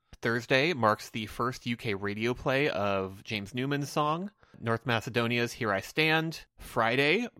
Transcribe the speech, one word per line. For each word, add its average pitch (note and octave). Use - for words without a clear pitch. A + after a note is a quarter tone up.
Thursday C3
marks A2
the A2
first B2
U A#2+
K G#2+
radio G#2
play C#3
of G2
James G#2
Newman's C#3
song, D#3+
North A2+
Macedonia's A#2
Here A2
I F#2+
Stand. D#3+
Friday, C#3